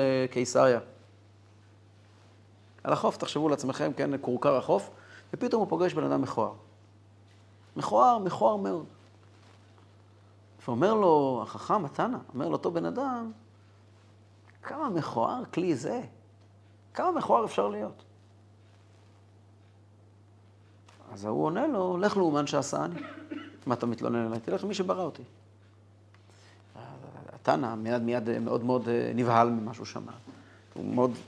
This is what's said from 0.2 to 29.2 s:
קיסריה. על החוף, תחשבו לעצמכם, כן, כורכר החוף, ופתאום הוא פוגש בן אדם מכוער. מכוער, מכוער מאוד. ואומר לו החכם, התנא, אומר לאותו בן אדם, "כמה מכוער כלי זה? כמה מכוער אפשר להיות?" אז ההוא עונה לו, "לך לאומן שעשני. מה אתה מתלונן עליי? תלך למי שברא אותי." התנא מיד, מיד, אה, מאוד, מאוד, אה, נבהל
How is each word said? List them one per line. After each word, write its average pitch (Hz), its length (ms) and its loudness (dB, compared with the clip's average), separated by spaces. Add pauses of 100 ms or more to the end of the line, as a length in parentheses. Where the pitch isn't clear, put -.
קיסריה. 127 500 4 (2000)
על 143 80 0
החוף, 214 240 0
תחשבו 151 320 -2
לעצמכם, 143 480 -2
כן, 143 140 -2 (100)
כורכר 131 360 2
החוף, 165 340 0 (440)
ופתאום 233 260 0
הוא 190 80 0
פוגש 170 260 0
בן 151 100 0
אדם 139 180 0
מכוער. 107 300 -2 (1200)
מכוער, 226 420 4
מכוער 208 380 2
מאוד. 190 280 -4 (1800)
ואומר 143 280 2
לו 147 480 6
החכם, 175 420 -2
התנא, 196 340 -2 (160)
אומר 147 140 -4
לאותו 160 220 -2
בן 170 140 -2
אדם, 233 480 -4 (1300)
"כמה 277 280 -6
מכוער 170 520 0 (120)
כלי 170 200 0
זה? 160 280 -4 (920)
כמה 339 180 0
מכוער 226 320 2
אפשר 202 240 0
להיות?" 208 360 -8 (3000)
אז 101 120 -10
ההוא 123 200 0
עונה 185 220 0
לו, 185 300 0
"לך 202 200 0
לאומן 147 300 2
שעשני. 147 540 -2 (680)
מה 123 80 0
אתה 120 120 0
מתלונן 117 400 -2
עליי? 113 140 -4
תלך 180 240 -4
למי 202 100 -4
שברא 185 280 -2
אותי." 143 200 -8 (2250)
התנא 131 300 2
מיד, 113 280 -2
מיד, 117 260 0
אה, 117 100 0
מאוד, 117 260 0
מאוד, 123 240 0
אה, 120 260 0
נבהל 120 360 6